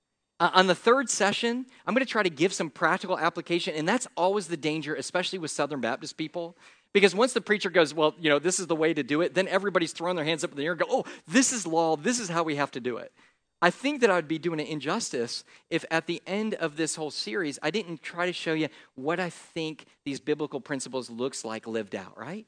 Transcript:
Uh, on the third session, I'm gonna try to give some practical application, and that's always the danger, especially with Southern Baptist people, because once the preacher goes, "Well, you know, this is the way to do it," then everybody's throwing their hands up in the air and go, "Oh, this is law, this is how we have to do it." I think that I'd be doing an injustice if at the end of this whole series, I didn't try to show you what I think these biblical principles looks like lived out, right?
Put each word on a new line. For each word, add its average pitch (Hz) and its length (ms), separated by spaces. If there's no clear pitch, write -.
Uh, 170 140
on 185 140
the 180 80
third 247 340
session, 233 560
I'm 214 80
gonna 262 100
try 214 200
to 185 40
give 185 240
some 170 160
practical 180 500
application, 170 560
and 156 140
that's 247 180
always 185 300
the 170 100
danger, 151 380
especially 180 420
with 160 120
Southern 147 300
Baptist 120 380
people, 170 400
because 190 220
once 240 180
the 226 80
preacher 202 300
goes, 160 240
"Well, 156 240
you 160 100
know, 143 100
this 175 220
is 175 60
the 160 100
way 160 160
to 151 100
do 147 200
it," 160 100
then 180 160
everybody's 185 440
throwing 175 240
their 151 100
hands 160 180
up 160 60
in 143 80
the 139 60
air 170 80
and 160 80
go, 170 100
"Oh, 247 140
this 247 280
is 208 120
law, 160 300
this 240 240
is 190 80
how 170 140
we 156 140
have 143 160
to 135 80
do 117 180
it." - 140
I 175 80
think 269 320
that 220 80
I'd 170 180
be 160 100
doing 160 220
an 139 60
injustice 147 760
if 165 200
at 160 160
the 170 200
end 208 280
of 151 220
this 156 180
whole 151 160
series, 185 520
I 151 80
didn't 175 320
try 175 240
to 180 60
show 165 200
you 160 160
what 151 220
I 180 120
think - 560
these 135 160
biblical 147 400
principles 127 480
looks 123 340
like 110 240
lived 110 280
out, 95 240
right? 170 300